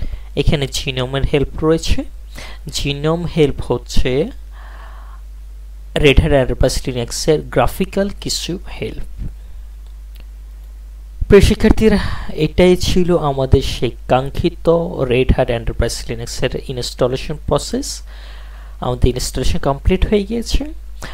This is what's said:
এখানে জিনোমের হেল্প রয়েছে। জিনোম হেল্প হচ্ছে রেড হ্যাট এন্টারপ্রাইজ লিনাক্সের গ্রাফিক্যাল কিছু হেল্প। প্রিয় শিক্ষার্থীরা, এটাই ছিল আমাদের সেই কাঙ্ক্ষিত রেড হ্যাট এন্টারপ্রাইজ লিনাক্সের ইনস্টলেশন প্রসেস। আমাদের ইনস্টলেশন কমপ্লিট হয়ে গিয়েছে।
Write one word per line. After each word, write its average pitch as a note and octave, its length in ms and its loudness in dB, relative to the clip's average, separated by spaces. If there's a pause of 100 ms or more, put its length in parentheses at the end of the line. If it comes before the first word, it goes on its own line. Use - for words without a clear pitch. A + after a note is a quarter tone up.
(360)
এখানে C#3+ 300 4
জিনোমের C3 560 -2 (100)
হেল্প C#3 320 0
রয়েছে। E3 400 4 (680)
জিনোম D#3 540 -2 (100)
হেল্প C#3+ 360 2
হচ্ছে C3 580 4 (1700)
রেড C#3 200 8
হ্যাট D3+ 120 4
এন্টারপ্রাইজ C3 540 2
লিনাক্সের C3 540 0
গ্রাফিক্যাল D3+ 680 0 (100)
কিছু - 380 -6 (220)
হেল্প। - 460 -8 (2000)
প্রিয় G3+ 140 10
শিক্ষার্থীরা, G#3+ 560 6 (340)
এটাই F3+ 440 4
ছিল F3 420 4
আমাদের C3+ 440 4
সেই - 280 -2 (180)
কাঙ্ক্ষিত C3+ 600 0 (400)
রেড B2+ 260 4
হ্যাট B2+ 160 2
এন্টারপ্রাইজ A#2 580 -2
লিনাক্সের A#2+ 420 -4 (180)
ইনস্টলেশন C3 680 -2 (100)
প্রসেস। - 560 -2 (800)
আমাদের B2 340 2
ইনস্টলেশন C3 440 0
কমপ্লিট D3 520 2
হয়ে G#3 140 2
গিয়েছে। A3+ 400 -2 (500)